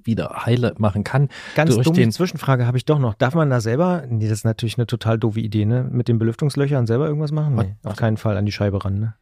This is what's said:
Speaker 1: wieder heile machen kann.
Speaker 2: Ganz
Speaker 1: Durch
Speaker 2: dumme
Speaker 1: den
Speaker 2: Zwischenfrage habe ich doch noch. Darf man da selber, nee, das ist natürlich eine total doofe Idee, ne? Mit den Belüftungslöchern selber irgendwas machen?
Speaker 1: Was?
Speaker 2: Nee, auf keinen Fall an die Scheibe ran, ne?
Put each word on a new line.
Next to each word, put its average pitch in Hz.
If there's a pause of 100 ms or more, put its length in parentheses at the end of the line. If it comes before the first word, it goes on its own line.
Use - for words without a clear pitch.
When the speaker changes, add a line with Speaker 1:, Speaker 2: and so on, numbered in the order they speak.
Speaker 1:
wieder -
heile 120
machen 107
kann. 139 (260)
Speaker 2:
Ganz 160
Speaker 1:
Durch 143
Speaker 2:
dumme 165
Speaker 1:
den 117
Speaker 2:
Zwischenfrage 135
habe 123
ich -
doch 151
noch. 123
Darf 123
man 160
da 127
selber, 151
nee, 113
das 107
ist -
natürlich 110
eine 120
total 113
doofe 110
Idee, 107
ne? 123
Mit 123
den 117
Belüftungslöchern 135
selber 120
irgendwas 151
machen? 151
Speaker 1:
Was? 104
Speaker 2:
Nee, 101
auf 104
keinen 110
Fall 104
an 101
die 101
Scheibe 101
ran, 98
ne? 110